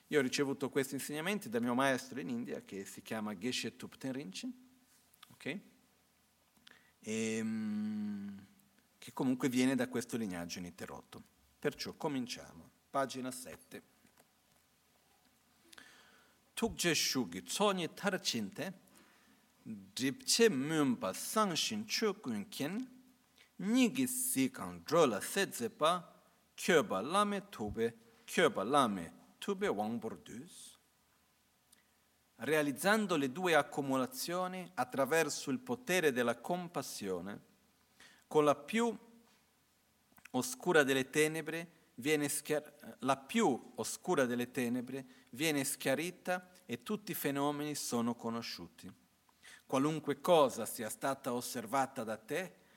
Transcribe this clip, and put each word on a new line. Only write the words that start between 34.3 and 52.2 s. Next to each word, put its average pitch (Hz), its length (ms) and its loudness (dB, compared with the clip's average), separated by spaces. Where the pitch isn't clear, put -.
attraverso 143 760 2
il 127 80 0
potere 156 540 2
della 117 240 2
compassione, 104 1120 -6
con 151 120 8
la 143 100 8
più 226 420 0
oscura 151 500 2
delle 131 300 2
tenebre 156 840 -2
viene 147 320 2
schiar-, - 720 -4
la 131 140 2
più 175 600 0
oscura 139 500 0
delle 120 240 0
tenebre 127 560 -4
viene 143 340 0
schiarita 175 840 -2
e - 160 -6
tutti 208 300 -6
i - 20 -4
fenomeni 147 600 -2
sono 117 400 0
conosciuti. 113 760 -8
Qualunque 147 520 0
cosa 139 460 6
sia 110 240 -6
stata 135 420 -4
osservata 123 720 -2
da 110 140 -6
te, 175 380 -6